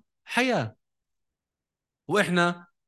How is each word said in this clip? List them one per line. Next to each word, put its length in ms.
حياة، 500
وإحنا 600